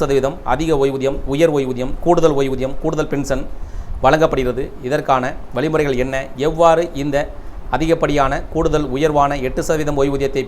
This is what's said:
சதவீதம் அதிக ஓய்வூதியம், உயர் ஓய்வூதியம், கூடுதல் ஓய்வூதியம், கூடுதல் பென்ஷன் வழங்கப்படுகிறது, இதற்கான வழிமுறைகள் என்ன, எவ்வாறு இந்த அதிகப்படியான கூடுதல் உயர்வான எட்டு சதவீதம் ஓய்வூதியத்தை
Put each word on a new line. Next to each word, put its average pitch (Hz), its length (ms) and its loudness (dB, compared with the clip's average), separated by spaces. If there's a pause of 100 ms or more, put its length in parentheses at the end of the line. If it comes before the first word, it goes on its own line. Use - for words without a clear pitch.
சதவீதம் 139 360 2 (180)
அதிக 165 180 0 (100)
ஓய்வூதியம், 135 380 0 (140)
உயர் 156 240 4
ஓய்வூதியம், 127 360 -2 (120)
கூடுதல் 160 360 4
ஓய்வூதியம், 131 400 -2
கூடுதல் 151 320 -2
பென்ஷன் 139 300 -2 (600)
வழங்கப்படுகிறது, 135 600 2 (260)
இதற்கான 135 440 0 (240)
வழிமுறைகள் 143 460 0
என்ன, 135 220 -4 (240)
எவ்வாறு 165 340 4 (200)
இந்த 143 220 0 (500)
அதிகப்படியான 147 680 2 (120)
கூடுதல் 151 340 2 (100)
உயர்வான 147 360 2 (140)
எட்டு 165 200 -2
சதவீதம் 151 340 0
ஓய்வூதியத்தை 135 460 0